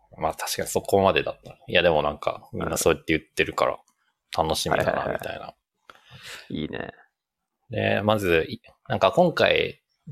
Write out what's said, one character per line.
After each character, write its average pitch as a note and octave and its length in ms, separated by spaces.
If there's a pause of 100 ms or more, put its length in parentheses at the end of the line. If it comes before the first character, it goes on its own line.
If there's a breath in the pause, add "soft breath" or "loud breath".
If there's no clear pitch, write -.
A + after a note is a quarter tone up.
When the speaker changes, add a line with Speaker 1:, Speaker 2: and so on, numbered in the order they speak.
(180)
Speaker 1:
ま D#2 120
あ - 40
確 - 240
か - 60
に - 40
そ - 140
こ G2 200
ま F#2+ 120
で C#2+ 100
だ - 80
っ - 100
た - 100
ら。 - 60 (100)
い - 60
や、 F2 80
で F2 80
も D2+ 140
な D2 80
ん D2+ 80
か、 - 320
み G2+ 120
ん - 60
な D#2 80
そ E2+ 140
う - 20
や C#2+ 60
っ - 40
て D#2+ 140
言 - 20
っ - 20
て - 220
る D#2+ 100
か - 120
ら、 - 80
Speaker 2:
う - 720
ん。 D#2+ 40
Speaker 1:
楽 D#2 80
し - 140
み - 80
だ - 60
な、 - 80
Speaker 2:
は - 60
い - 20
は - 60
い - 40
は - 60
い。 - 60
Speaker 1:
み - 60
た - 80
い - 40
な。 - 140 (960 loud breath)
Speaker 2:
い D2+ 160
い - 20
ね。 - 260 (760)
Speaker 1:
で、 G#2 340
ま G#2+ 140
ず、 E2+ 320
い-、 - 120 (260)
な A#2 100
ん - 20
か F#2+ 120
今 F3 220
回、 F2 480 (300)